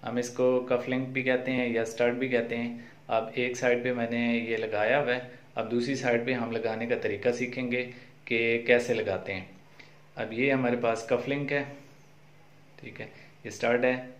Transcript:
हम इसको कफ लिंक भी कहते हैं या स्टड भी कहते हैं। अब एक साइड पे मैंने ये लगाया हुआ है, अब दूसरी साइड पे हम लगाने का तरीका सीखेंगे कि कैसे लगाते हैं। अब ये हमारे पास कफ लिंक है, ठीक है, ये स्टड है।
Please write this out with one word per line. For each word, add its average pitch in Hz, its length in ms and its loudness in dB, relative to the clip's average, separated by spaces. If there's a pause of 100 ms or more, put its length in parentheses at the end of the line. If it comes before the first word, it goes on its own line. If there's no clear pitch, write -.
हम 117 160 -4
इसको 123 260 0 (180)
कफ 123 260 0
लिंक 131 200 -2
भी 131 140 -2
कहते 127 280 0
हैं 127 180 0
या 113 160 0
स्टड 120 300 2
भी 131 140 -2
कहते 117 280 0
हैं। 117 320 -6 (220)
अब 113 280 0
एक 123 180 0
साइड 123 260 4
पे 127 100 0
मैंने 117 280 -2 (200)
ये 113 160 -2
लगाया 110 420 2
हुआ 123 140 2
है, 123 180 -4 (260)
अब 120 120 -4
दूसरी 120 280 0
साइड 120 300 2
पे 131 80 0
हम 117 180 -4
लगाने 113 340 -2
का 117 120 0
तरीका 107 340 0
सीखेंगे 123 500 -2 (440)
कि 117 380 0
कैसे 120 300 4
लगाते 98 380 -2
हैं। 95 180 -8 (680)
अब 113 160 -6
ये 127 180 2
हमारे 127 280 2
पास 117 320 0
कफ 127 180 0
लिंक 139 240 -2
है, 143 100 0 (1160)
ठीक - 220 -14
है, 110 100 -12 (340)
ये 117 60 -8
स्टड 120 340 2
है। 127 100 6 (260)